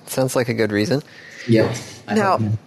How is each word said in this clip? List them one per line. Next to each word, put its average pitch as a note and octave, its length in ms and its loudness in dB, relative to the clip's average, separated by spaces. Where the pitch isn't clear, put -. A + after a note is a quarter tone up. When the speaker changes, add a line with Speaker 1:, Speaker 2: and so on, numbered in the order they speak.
Speaker 1:
Sounds C3 280 -2
like B2+ 140 0
a A#2 60 -2
good A2 160 0
reason. G#2+ 320 0
Speaker 2:
Yep. A2+ 300 4
I G#3 80 -2
Speaker 1:
Now, G3 240 2
Speaker 2:
hope. A2 120 0